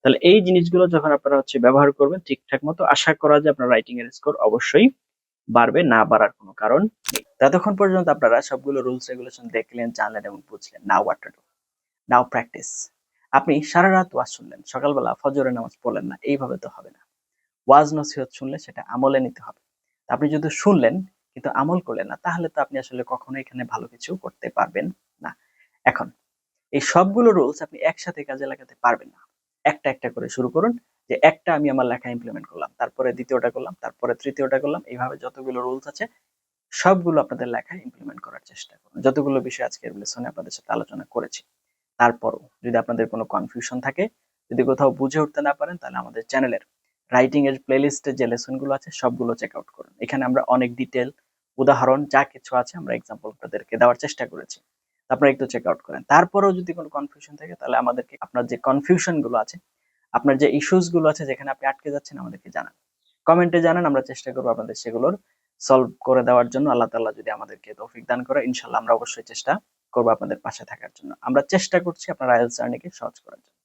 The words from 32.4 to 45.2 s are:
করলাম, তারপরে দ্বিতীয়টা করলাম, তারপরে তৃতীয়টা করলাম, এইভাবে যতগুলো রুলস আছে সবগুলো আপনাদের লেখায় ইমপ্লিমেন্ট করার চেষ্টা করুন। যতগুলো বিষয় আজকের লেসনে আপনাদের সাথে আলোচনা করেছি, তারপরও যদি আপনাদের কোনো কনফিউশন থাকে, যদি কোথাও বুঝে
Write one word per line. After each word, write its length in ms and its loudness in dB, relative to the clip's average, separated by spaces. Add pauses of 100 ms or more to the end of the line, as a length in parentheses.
করলাম, 200 -12 (100)
তারপরে 280 -4 (100)
দ্বিতীয়টা 360 -2
করলাম, 200 -12 (100)
তারপরে 280 -6 (100)
তৃতীয়টা 400 -2
করলাম, 200 -4 (100)
এইভাবে 220 -8 (100)
যতগুলো 420 -10
রুলস 260 -6
আছে 120 -10 (800)
সবগুলো 420 4
আপনাদের 320 -8
লেখায় 300 -12
ইমপ্লিমেন্ট 400 -18
করার 240 -20
চেষ্টা 320 -20
করুন। 140 -20 (100)
যতগুলো 320 0 (100)
বিষয় 200 -6
আজকের 320 -12
লেসনে 320 -12
আপনাদের 240 -14
সাথে 200 -18
আলোচনা 280 -10 (100)
করেছি, 260 -8 (600)
তারপরও 420 0 (220)
যদি 180 -2
আপনাদের 300 -2
কোনো 120 -6 (100)
কনফিউশন 520 -6
থাকে, 180 -4 (460)
যদি 200 0
কোথাও 200 4 (100)
বুঝে 240 0